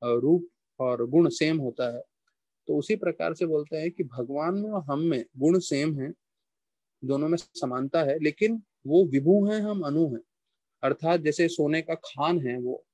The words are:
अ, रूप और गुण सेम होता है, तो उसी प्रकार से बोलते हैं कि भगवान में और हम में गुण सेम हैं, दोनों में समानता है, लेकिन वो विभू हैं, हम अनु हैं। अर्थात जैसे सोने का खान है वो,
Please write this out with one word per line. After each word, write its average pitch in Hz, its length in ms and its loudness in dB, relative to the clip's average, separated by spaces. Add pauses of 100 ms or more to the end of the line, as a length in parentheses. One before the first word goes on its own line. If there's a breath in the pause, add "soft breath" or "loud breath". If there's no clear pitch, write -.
अ, 120 120 0
रूप 156 340 2 (320)
और 123 260 0
गुण 156 220 4
सेम 160 300 0
होता 123 380 -4
है, 127 60 -12 (640)
तो 147 120 0
उसी 214 180 -2
प्रकार 165 380 -4
से 175 120 -2
बोलते 156 300 -2
हैं 160 140 -4
कि 170 140 -6
भगवान 135 500 -4
में 208 160 -4
और 196 120 -6
हम 143 180 -4
में 156 240 0 (120)
गुण 160 220 2
सेम 147 420 -2
हैं, 143 140 -8 (880)
दोनों 139 240 -2
में 170 100 0
समानता 139 640 -4
है, 143 160 0
लेकिन 214 440 0 (240)
वो 170 200 6
विभू 160 400 4
हैं, 214 140 0
हम 208 200 -2
अनु 151 280 0
हैं। 117 140 -6 (600)
अर्थात 160 380 2
जैसे 151 280 2
सोने 160 340 0
का 160 120 -6
खान 160 460 -2
है 127 180 -4
वो, 123 360 -6